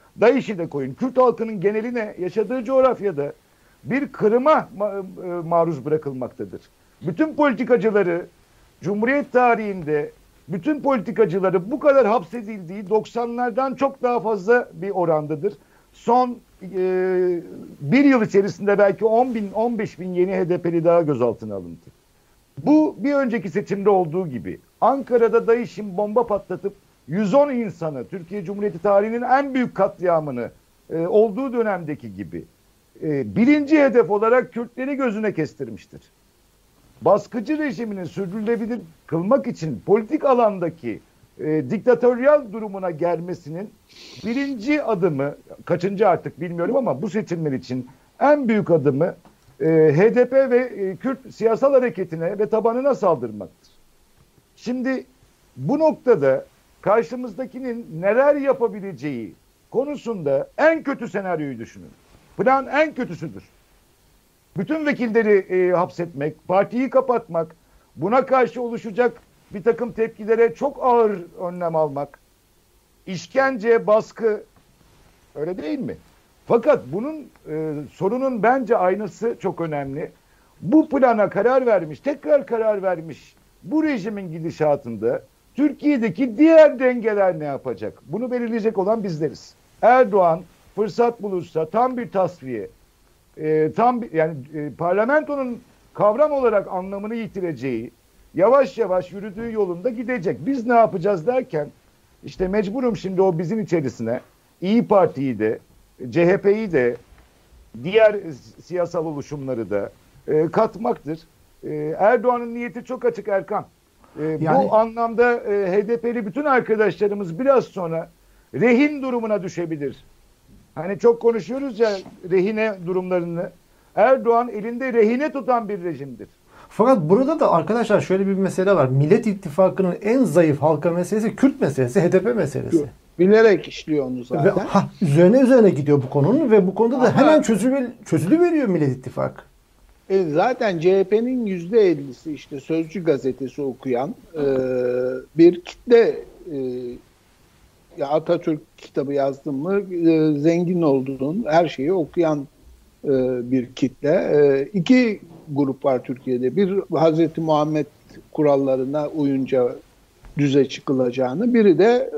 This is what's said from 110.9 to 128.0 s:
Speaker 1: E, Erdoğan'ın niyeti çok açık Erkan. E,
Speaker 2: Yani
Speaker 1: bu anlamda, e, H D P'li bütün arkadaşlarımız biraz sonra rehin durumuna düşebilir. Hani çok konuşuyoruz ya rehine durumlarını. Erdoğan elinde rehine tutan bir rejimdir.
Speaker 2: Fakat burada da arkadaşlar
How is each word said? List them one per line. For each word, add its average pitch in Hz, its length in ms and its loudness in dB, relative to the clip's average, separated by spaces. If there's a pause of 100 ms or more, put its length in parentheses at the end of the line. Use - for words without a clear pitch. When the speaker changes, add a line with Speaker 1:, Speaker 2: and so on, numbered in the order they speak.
Speaker 1:
E, 151 360 -6
Erdoğan'ın 233 560 0
niyeti 240 280 -10
çok 247 220 -8
açık 233 220 -4
Erkan. 196 380 -4 (560)
E, 156 200 -2
Speaker 2:
Yani 196 280 2
Speaker 1:
bu 214 60 2
anlamda, 233 580 2
e, 202 380 -2
H 202 160 0
D 233 100 0
P'li 233 280 -4
bütün 277 200 -6
arkadaşlarımız 202 920 -2
biraz 262 240 2
sonra 165 460 -8 (440)
rehin 254 480 2
durumuna 226 420 -4
düşebilir. 160 600 -8 (720)
Hani 175 240 -8
çok 233 220 4
konuşuyoruz 233 580 -2
ya 226 100 2 (420)
rehine 214 420 0 (120)
durumlarını. 180 640 -4 (460)
Erdoğan 233 540 2
elinde 233 440 -6
rehine 240 380 2
tutan 233 380 -2
bir 196 140 -6
rejimdir. 135 440 -10 (420)
Speaker 2:
Fakat 208 400 4
burada 269 300 4
da 214 120 4
arkadaşlar 196 500 2